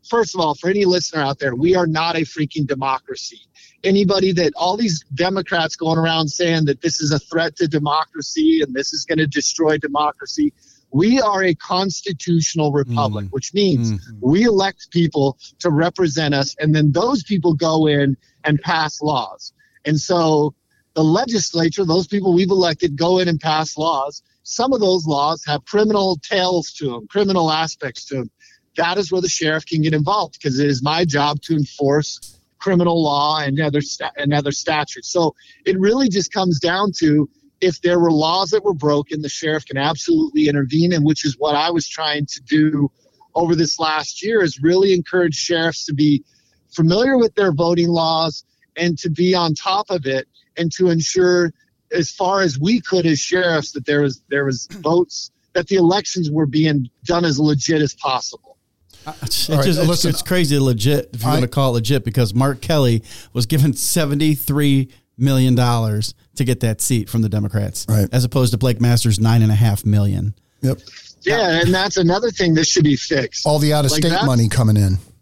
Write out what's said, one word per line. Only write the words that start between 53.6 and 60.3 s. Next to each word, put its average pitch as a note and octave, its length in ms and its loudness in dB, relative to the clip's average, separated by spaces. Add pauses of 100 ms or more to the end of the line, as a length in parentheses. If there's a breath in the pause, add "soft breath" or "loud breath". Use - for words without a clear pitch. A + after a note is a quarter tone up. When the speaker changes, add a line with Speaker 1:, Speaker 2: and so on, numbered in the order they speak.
Speaker 1:
that C3+ 140 -10
there D3 160 2
was, C3+ 260 -2
there C#3 160 -2
was C3 220 -4
<clears throat> G3+ 160 -18
votes, - 480 0 (220)
that F3 160 -4
the G3 80 0
elections F3+ 560 0
were D#3 140 0
being D3 440 0 (140)
done E3+ 200 0
as D3 140 0
legit D3+ 420 0
as C#3+ 140 -2
possible. - 600 -8 (500)
Speaker 2:
Uh, D#3 60 -10 (100)
it's, - 260 -4
Speaker 3:
All D#3 100 0
right, C#3 60 2
Speaker 2:
just, F3+ 140 2
it's, D#3+ 100 2
Speaker 3:
listen, E3+ 220 0
Speaker 2:
it's - 120 -4
crazy D#3 360 0